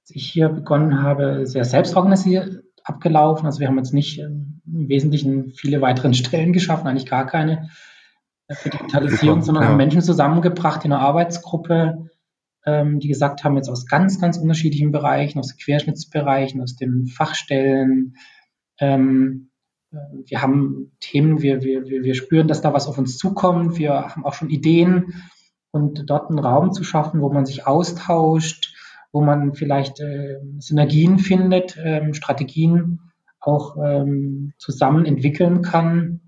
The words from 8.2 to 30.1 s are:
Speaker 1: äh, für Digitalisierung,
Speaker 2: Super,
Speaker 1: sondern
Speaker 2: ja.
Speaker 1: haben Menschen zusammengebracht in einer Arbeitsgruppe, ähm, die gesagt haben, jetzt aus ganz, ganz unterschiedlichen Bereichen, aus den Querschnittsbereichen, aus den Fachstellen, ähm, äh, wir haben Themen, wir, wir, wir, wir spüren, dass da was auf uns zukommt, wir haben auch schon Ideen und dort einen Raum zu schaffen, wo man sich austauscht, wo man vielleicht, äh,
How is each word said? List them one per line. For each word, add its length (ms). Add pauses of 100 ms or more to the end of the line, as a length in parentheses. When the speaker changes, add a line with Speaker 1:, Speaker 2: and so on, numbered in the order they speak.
Speaker 1:
äh, 80
für 140
Digitalisierung, 720
Speaker 2:
Super, 40
Speaker 1:
sondern 180
Speaker 2:
ja. 60
Speaker 1:
haben 80
Menschen 240
zusammengebracht 840
in 80
einer 80
Arbeitsgruppe, 1080 (560)
ähm, 340
die 80
gesagt 360
haben, 120
jetzt 140
aus 180
ganz, 340
ganz 160
unterschiedlichen 540
Bereichen, 480
aus 80
den 100
Querschnittsbereichen, 1040
aus 140
den 320
Fachstellen, 1080 (640)
ähm, 680 (420)
äh, 60 (280)
wir 160
haben 580
Themen, 420
wir, 220
wir, 240
wir, 160
wir 120
spüren, 320
dass 140
da 120
was 140
auf 100
uns 200
zukommt, 600
wir 160
haben 320
auch 80
schon 160
Ideen 640 (580)
und 380
dort 200
einen 100
Raum 320
zu 120
schaffen, 380
wo 100
man 140
sich 220
austauscht, 1080 (380)
wo 80
man 340
vielleicht, 460
äh, 380 (200)